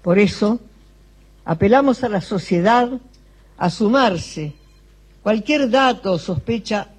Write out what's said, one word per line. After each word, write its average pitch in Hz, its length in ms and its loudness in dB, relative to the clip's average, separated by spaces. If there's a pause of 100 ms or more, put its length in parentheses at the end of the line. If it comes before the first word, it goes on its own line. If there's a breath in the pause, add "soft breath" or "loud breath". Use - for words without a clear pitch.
Por 180 200 2
eso, 208 400 0 (840)
apelamos 240 600 2
a 240 40 -2
la 202 120 -2
sociedad 208 680 0 (720 soft breath)
a 180 100 0
sumarse. 196 840 0 (720)
Cualquier 233 440 0
dato 240 440 0
o 175 80 -2
sospecha 208 680 -6 (120)